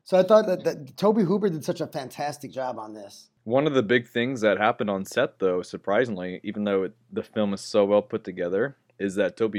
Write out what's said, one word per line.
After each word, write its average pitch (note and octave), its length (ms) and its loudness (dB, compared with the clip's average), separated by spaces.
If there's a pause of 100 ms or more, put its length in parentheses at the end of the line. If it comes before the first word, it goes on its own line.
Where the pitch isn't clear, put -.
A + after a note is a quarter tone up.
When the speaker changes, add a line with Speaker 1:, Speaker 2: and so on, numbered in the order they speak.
Speaker 1:
So - 120 2
I F#3 60 8
thought G#3+ 240 6
that, F3+ 160 2
that D3+ 340 -4
Tobe G#3+ 260 4
Hooper G3 260 2
did D#3+ 160 -4
such F3 160 -4
a D3+ 80 -4
fantastic C#3+ 640 -8
job B2+ 260 -6
on A2 160 -14
this. G2+ 360 -18 (120)
Speaker 2:
One C3 240 2
of D3 80 0
the C3 80 4
big A#2+ 240 2
things B2 360 -4
that G2+ 140 4
happened G#2+ 320 0
on G2 160 -2
set, - 360 -4
though, F2+ 220 0
surprisingly, G2 840 -4
even G#2 180 -8
though G2 220 0
it, F2 80 -6 (180)
the G#2 140 -8
film G#2 280 -2
is G2 80 -6
so G#2 240 0
well G2+ 180 4
put G#2+ 200 -8
together, F#2+ 540 -4 (240)
is F#2+ 140 -2
that F#2+ 200 0
Tobe G#2+ 240 -2